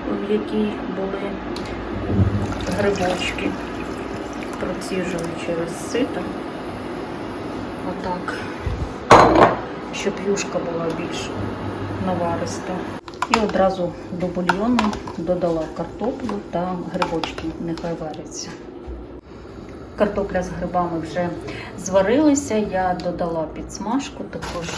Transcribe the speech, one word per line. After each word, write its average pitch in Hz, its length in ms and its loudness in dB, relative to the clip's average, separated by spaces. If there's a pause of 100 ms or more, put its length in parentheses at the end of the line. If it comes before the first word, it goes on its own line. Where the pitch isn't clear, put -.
(120)
в 202 200 0
якій 214 400 2 (240)
були 196 360 -2 (1500)
грибочки, 185 720 2 (1120)
проціжую 180 680 -2 (160)
через 170 460 -2
сито. 254 300 2 (1700)
Отак, 180 440 -4 (1600)
щоб - 200 0 (140)
юшка 196 320 2 (120)
була 165 140 0 (120)
більш 165 320 -4 (760)
навариста. 170 680 0 (640)
І 233 40 8
одразу 185 520 4 (200)
до 180 160 -2
бульйону 185 520 2 (380)
додала 170 460 2 (140)
картоплю 202 640 -2 (120)
та 180 240 0 (180)
грибочки, 175 500 -2 (180)
нехай 170 400 -2
варяться. - 480 -8 (1500)
Картопля 196 460 0
з - 60 -6
грибами 175 500 -2
вже 175 300 -2 (500)
зварилися, 226 760 4
я 185 480 2
додала 165 400 0 (100)
підсмажку, - 680 -4
також 165 440 -6 (100)